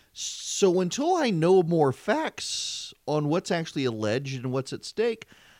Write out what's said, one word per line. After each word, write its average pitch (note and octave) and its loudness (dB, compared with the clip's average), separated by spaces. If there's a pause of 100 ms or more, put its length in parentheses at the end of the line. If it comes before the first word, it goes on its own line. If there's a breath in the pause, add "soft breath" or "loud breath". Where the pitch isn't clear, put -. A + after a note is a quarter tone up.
(140)
So - 0
until C#4+ 0
I D4 2
know F3+ 4
more D#3 2
facts - -4 (120)
on D3 0
what's F3+ 0
actually E3 -2
alleged A#2+ 0
and B2+ -4
what's C3 -4
at - -10
stake, A3+ -2 (340 loud breath)